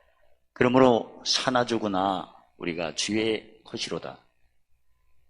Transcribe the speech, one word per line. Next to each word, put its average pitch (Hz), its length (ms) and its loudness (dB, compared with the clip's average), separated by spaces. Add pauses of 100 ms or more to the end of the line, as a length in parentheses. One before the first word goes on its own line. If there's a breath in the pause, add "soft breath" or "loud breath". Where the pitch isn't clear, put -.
(540 soft breath)
그러므로 123 720 4
사나 123 400 0
죽으나 98 680 -2 (220)
우리가 82 380 -6
주의 110 680 -4
것이로다. 82 540 -10 (1120)